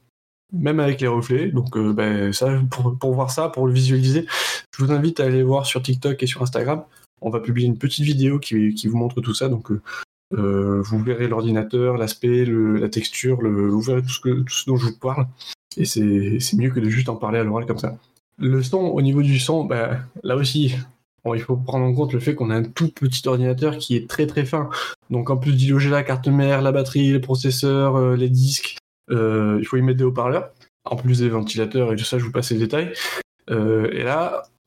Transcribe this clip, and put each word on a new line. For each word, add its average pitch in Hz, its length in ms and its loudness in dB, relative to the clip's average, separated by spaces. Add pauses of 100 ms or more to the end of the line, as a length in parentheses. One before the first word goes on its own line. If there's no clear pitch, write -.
(520)
même 151 300 0
avec 139 180 0
les 131 80 0
reflets. 123 400 0
Donc, 127 300 -2
euh, 107 160 2
ben, 104 400 0
ça, 135 260 0 (100)
pour, 127 280 -2
pour 131 160 0
voir 127 180 -2
ça, 160 160 -2
pour 127 200 0
le 127 60 2
visualiser, 131 520 4 (500)
je 135 80 -2
vous 135 80 2
invite 151 300 0
à 135 40 2
aller 131 180 4
voir 135 220 2
sur 127 160 -2
TikTok 131 400 -2
et 127 60 0
sur 127 140 -4
Instagram. 127 420 -2 (380)
On 117 80 -4
va 117 100 -2
publier 120 280 0
une 117 100 0
petite 143 260 -2
vidéo 143 340 2
qui, 107 360 0
qui 107 160 -4
vous 117 80 0
montre 120 240 -2
tout 117 120 -2
ça. 135 140 -2
Donc, 113 240 -4
euh, 104 100 -4 (520)
euh, 101 480 0
vous 107 180 -2
verrez 120 300 -2
l'ordinateur, 113 640 0
l'aspect, 120 480 0
le, 113 320 2
la 107 140 0
texture, 120 520 -2
le, 101 280 2
vous 104 120 2
verrez 127 200 0
tout 127 80 -4
ce 127 100 -6
que, 127 220 0
tout 127 120 -4
ce - 120 -6
dont 131 100 0
je 123 120 2
vous 110 100 -4
parle. 127 280 -2 (520)
Et - 80 2
c'est, 104 560 2
c'est 208 160 0
mieux 131 120 2
que 127 120 -2
de 107 80 2
juste 123 180 0
en 117 80 -4
parler 113 240 -2
à 110 60 2
l'oral 113 200 -2
comme 113 120 -4
ça. - 200 -6 (400)
Le 131 240 2
son, 127 180 0
au 165 220 0
niveau 135 200 4
du 139 180 4
son, 156 240 0
bah, 120 360 -2 (220)
là 127 140 -2
aussi, 135 400 0 (480)
bon, 117 100 -2
il 113 60 -2
faut 127 160 -2
prendre 127 300 -2
en 127 80 2
compte 131 180 0
le 123 80 0
fait 147 160 -2
qu'on 117 140 -4
a 113 60 0
un 113 80 0
tout 151 260 -2
petit 131 360 -2
ordinateur 127 520 0
qui 123 180 -2
est 113 140 -2
très, 151 180 0
très 147 160 -2
fin. 147 260 -2 (400)
Donc, 123 200 -2
en 131 80 2
plus 135 160 2
d'y 131 140 4
loger 139 220 4
la 143 140 2
carte 131 240 -2
mère, 139 340 4
la 135 120 2
batterie, 139 380 2
le 135 100 2
processeur, 135 720 0
euh, 127 220 4
les 127 120 2
disques, 131 480 0 (340)
euh, 110 500 2
il 110 40 -2
faut 131 120 -2
y 127 40 4
mettre 131 180 2
des 131 40 2
haut-parleurs, 127 480 0 (320)
en 120 140 -6
plus 123 220 2
des 120 100 2
ventilateurs 113 640 0
et - 20 -2
tout 113 80 -2
ça, 127 140 -2
je 120 80 -2
vous 113 80 -8
passe 123 180 -2
les 113 60 0
détails. 143 340 -2 (580)
Euh, 110 440 0
et 123 100 -4
là, 151 400 -2 (240)